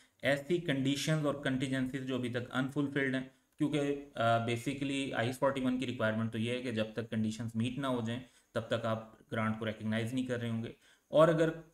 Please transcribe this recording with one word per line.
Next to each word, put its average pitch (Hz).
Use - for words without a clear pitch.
ऐसी 143
conditions 143
और 143
contingencies 131
जो 127
अभी 123
तक 117
unfulfilled 135
हैं, 131
क्योंकि, 147
अ, 117
basically 139
आईएस 117
फ़ोर्टी 135
वन 127
की 127
रिक्वायरमेंट 113
तो 117
ये 117
है 127
कि 127
जब 110
तक 113
conditions 110
meet 123
ना 139
हो 127
जाएं 117
तब 113
तक 113
आप 110
grant 110
को 113
recognize 110
नहीं 127
कर 123
रहे 117
होंगे, 113
और 156
अगर 160